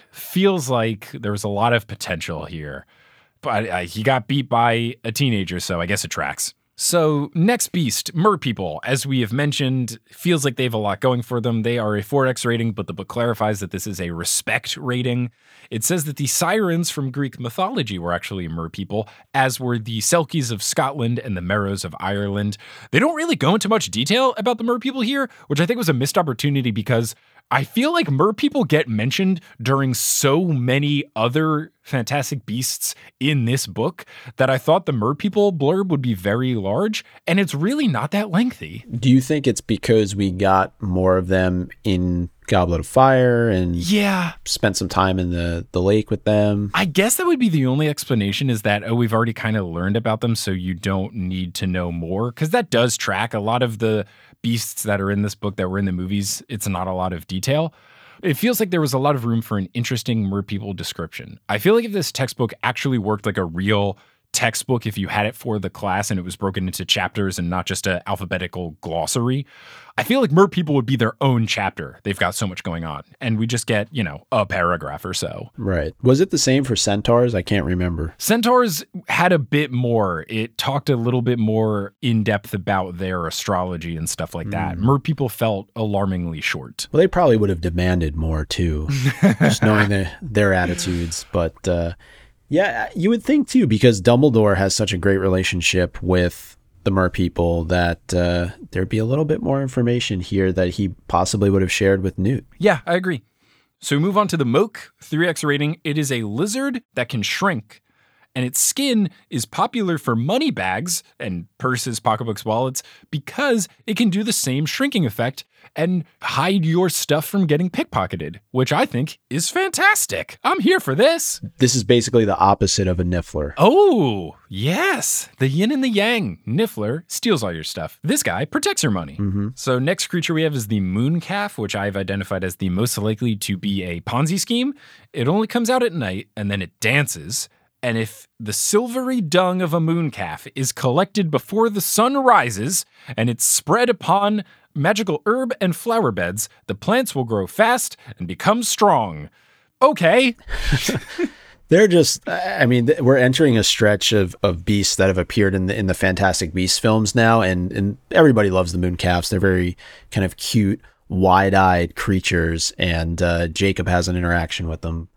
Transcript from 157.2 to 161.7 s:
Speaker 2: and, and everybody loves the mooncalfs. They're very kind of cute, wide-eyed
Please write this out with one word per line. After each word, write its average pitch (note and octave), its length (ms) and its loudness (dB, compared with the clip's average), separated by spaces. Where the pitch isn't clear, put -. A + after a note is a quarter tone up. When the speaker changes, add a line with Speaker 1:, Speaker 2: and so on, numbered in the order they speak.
Speaker 2:
and, F#2 300 0
and G2+ 260 -2
everybody A#2+ 400 6
loves F2+ 200 2
the F2+ 60 -2
mooncalfs. F2+ 520 0
They're F#2+ 100 0
very F2+ 360 2
kind G2 140 0
of F2+ 120 -4
cute, G#2 420 0
wide-eyed F#2 880 4